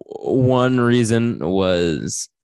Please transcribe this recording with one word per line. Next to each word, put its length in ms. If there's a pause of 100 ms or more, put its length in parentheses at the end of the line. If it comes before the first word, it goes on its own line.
(480)
one 320
reason 580
was, 920 (140)